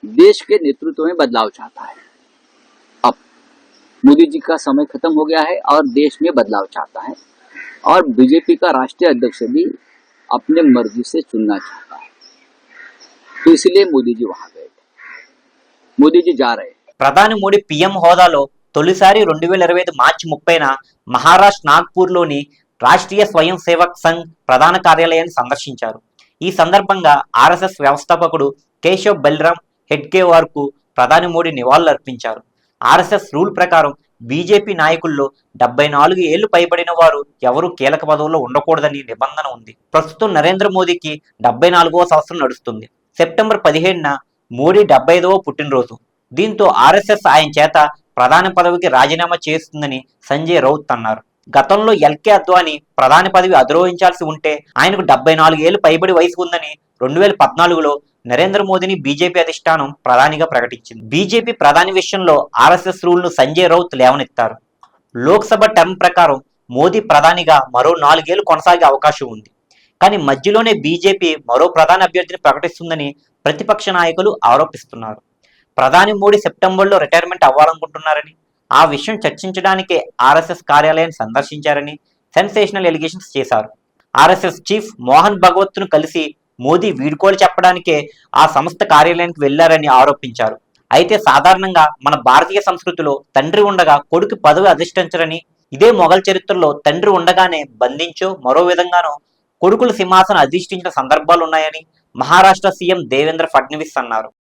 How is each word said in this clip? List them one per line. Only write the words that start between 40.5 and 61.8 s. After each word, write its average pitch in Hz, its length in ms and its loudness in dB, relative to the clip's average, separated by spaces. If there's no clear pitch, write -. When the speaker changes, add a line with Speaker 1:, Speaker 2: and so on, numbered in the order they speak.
Speaker 2:
మోదీకి 175 380 -4
డెబ్బై 123 300 2
నాలుగవ 170 360 2
సంవత్సరం 160 320 -2
నడుస్తుంది. 117 420 -8
సెప్టెంబర్ 208 460 0
పదిహేడున 160 460 0
మోడీ 170 400 2
డెబ్బై 151 280 4
ఐదవ 185 180 0
పుట్టినరోజు. 135 480 -6
దీంతో 202 340 -2
ఆర్ఎస్ఎస్ 196 480 2
ఆయన 156 240 0
చేత 156 200 2
ప్రధాని 156 400 2
పదవికి 175 380 0
రాజీనామా 160 420 0
చేస్తుందని 151 520 -8
సంజయ్ 160 360 -2
రౌత్ 147 300 -2
అన్నారు. 110 260 -6
గతంలో 208 340 2
ఎల్కే 147 300 0
అద్వానీ 180 360 0
ప్రధాని 156 360 4
పదవి 185 260 2
అధిరోహించాల్సి 180 720 0
ఉంటే 156 200 -4
ఆయనకు 185 300 -2
డెబ్బై 135 300 2
నాలుగు 160 260 2
ఏళ్లు 196 180 0
పైబడి 165 320 2
వయసు 175 260 0
ఉందని 165 280 -8
రెండు 143 180 -4
వేల 202 120 2
పద్నాలుగులో 160 500 0
నరేంద్ర 190 380 0
మోదీని 190 260 -2
బీజేపీ 175 380 -2
అధిష్టానం 160 440 -2
ప్రధానిగా 147 440 2
ప్రకటించింది. 120 500 -6
బీజేపీ 226 480 -2
ప్రధాని 165 380 2